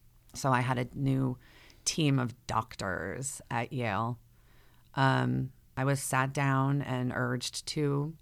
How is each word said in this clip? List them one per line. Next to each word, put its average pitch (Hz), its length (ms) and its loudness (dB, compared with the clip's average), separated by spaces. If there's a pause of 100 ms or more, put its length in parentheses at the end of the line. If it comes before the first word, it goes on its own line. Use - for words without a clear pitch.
(340)
So 139 180 0
I 123 80 4
had 123 180 0
a 123 160 -2
new 135 440 0 (460)
team 143 340 2
of 120 160 -2 (120)
doctors 101 920 -4 (100)
at 120 220 -2
Yale. 117 460 0 (760)
Um, 131 560 2 (260)
I 131 80 0
was 139 160 2
sat 135 320 0
down 139 500 2
and 127 320 -2
urged 123 540 -2
to, 147 540 0